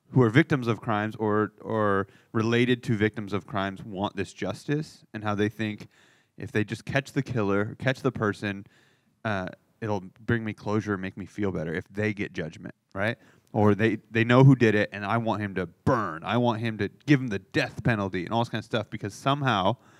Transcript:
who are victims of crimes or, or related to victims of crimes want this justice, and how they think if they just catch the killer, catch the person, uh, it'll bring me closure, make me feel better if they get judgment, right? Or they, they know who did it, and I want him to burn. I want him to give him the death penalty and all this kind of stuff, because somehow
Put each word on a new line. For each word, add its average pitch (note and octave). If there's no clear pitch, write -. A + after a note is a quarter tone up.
who C3
are A#2
victims C3
of G#2
crimes G#2+
or, G#2
or G#2
related A#2
to A#2+
victims G#2
of G2
crimes G2
want G2+
this F#2+
justice, -
and G#2+
how G#2+
they G#2
think G#2+
if G#2
they G#2+
just G#2+
catch -
the C3+
killer, G#2
catch C3
the C3
person, G2+
uh, G2
it'll G#2
bring A2+
me G#2+
closure, G#2
make F#2+
me G2
feel G2+
better E2+
if F2
they G#2
get G2
judgment, E2+
right? G#2+
Or G#2
they, G#2
they A2+
know B2
who C3+
did A2+
it, G#2
and G2+
I G2+
want A2
him G2
to F2+
burn. F2+
I G2
want A#2+
him A2+
to G2
give C#3
him C3
the G2
death -
penalty G2
and -
all A#2
this A#2+
kind A#2
of G2+
stuff, G#2+
because G#2
somehow B2